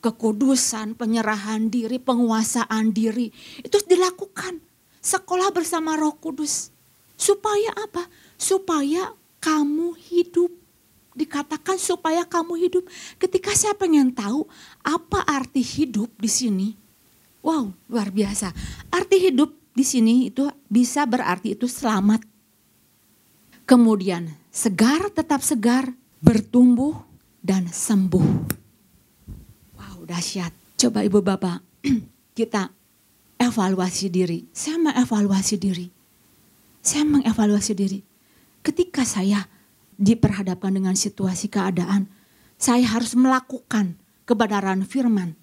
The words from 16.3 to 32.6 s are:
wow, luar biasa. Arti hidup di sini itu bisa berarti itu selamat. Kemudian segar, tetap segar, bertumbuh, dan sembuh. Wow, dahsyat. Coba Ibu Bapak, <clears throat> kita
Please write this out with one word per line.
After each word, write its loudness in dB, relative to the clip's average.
wow, -2
luar -4
biasa. -4
Arti 2
hidup 2
di 0
sini 4
itu -2
bisa 2
berarti -2
itu -4
selamat. 0
Kemudian 4
segar, 0
tetap -2
segar, 0
bertumbuh, 4
dan 0
sembuh. 2
Wow, -18
dahsyat. -6
Coba 2
Ibu 4
Bapak, -4
<clears throat> -4
kita -4